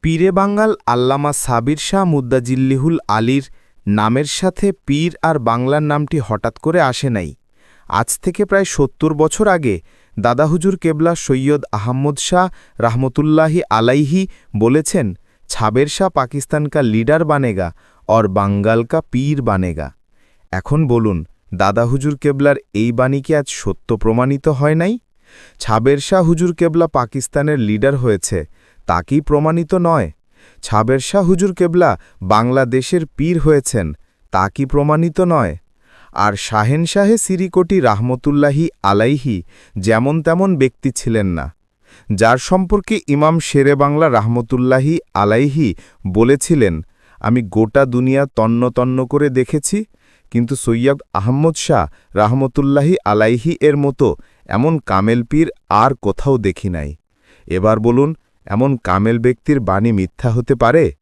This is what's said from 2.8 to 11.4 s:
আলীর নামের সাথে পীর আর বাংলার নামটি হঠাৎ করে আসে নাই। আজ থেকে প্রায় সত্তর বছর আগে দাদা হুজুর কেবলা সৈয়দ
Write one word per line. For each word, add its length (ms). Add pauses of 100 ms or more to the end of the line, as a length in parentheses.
আলীর 380 (420)
নামের 380
সাথে 460 (140)
পীর 360
আর 180
বাংলার 440
নামটি 360
হঠাৎ 380
করে 240
আসে 280
নাই। 260 (520)
আজ 320
থেকে 260
প্রায় 200
সত্তর 480
বছর 340
আগে 320 (400)
দাদা 260
হুজুর 320
কেবলা 380
সৈয়দ 460 (100)